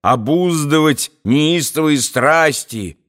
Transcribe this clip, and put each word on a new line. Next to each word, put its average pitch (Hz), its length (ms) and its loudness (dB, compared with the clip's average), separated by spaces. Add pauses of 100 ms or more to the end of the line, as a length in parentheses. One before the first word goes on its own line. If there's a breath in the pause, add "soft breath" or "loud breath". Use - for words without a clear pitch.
обуздывать 151 1080 0 (140)
неистовые 151 720 0
страсти 127 960 -2 (120)